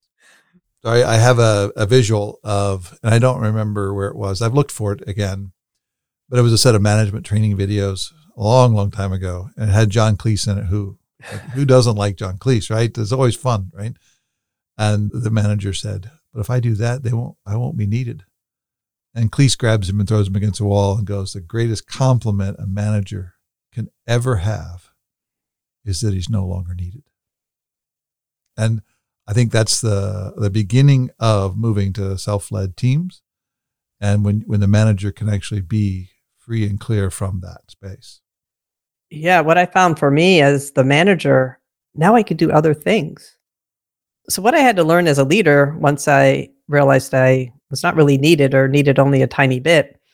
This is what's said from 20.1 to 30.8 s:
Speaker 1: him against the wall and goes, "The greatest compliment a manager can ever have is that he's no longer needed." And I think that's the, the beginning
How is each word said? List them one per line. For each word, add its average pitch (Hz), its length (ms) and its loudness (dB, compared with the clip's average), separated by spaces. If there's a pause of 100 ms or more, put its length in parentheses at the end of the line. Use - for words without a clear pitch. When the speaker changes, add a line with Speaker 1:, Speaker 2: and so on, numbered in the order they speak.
Speaker 1:
him 98 80 -4
against 101 220 -2
the 104 80 -4
wall 101 320 0
and 101 80 -4
goes, 98 260 -8
"The 98 80 -14
greatest 113 460 -4
compliment 107 720 0
a 104 80 -10
manager 101 720 -4 (360)
can 107 160 -8 (180)
ever 120 300 0
have 87 540 -6 (920)
is 98 200 -6
that 107 100 -2
he's 92 160 -4
no 98 160 -2
longer 90 300 -8
needed." 90 300 -12 (1500)
And 110 280 -2 (440)
I 110 60 -8
think 117 200 0
that's 110 280 0
the, 98 560 -4
the 101 140 -2
beginning 127 580 2 (100)